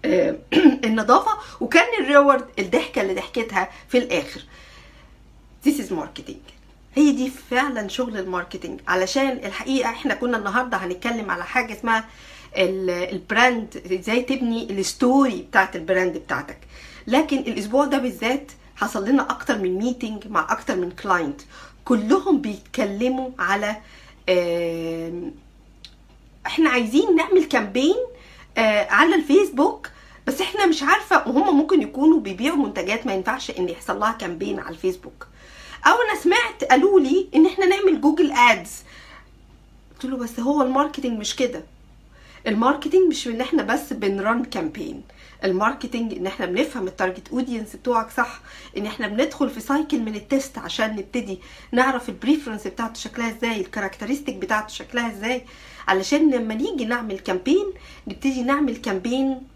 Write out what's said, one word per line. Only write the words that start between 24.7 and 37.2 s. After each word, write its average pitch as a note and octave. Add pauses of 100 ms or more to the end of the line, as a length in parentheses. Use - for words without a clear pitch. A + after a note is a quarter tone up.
"احنا D#4
عايزين B3+
نعمل D#4+
كامبين، B3+ (640)
آه، G#3+
على D#4
الفيسبوك، D#4+ (380)
بس C#4
احنا G4
مش D#4
عارفة". D#4+
وهم D4
ممكن D#4
يكونوا D4
بيبيعوا G#3+
منتجات G#3
ما G3
ينفعش A3
ان F3+
يحصل F#3
لها A3
كامبين G3
على -
الفيسبوك. - (600)
او D#4+
انا A4
سمعت A4+
قالوا F#4
لي D#4